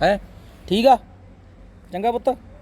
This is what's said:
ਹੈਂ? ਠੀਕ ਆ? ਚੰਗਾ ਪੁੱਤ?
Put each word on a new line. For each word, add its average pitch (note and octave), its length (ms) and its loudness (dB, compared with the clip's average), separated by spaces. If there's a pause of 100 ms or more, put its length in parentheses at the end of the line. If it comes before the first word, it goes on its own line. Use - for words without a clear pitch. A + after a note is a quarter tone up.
ਹੈਂ? F#3+ 160 2 (500)
ਠੀਕ A3+ 180 0
ਆ? B3+ 120 6 (920)
ਚੰਗਾ G3+ 200 -4
ਪੁੱਤ? A#3+ 240 -4 (260)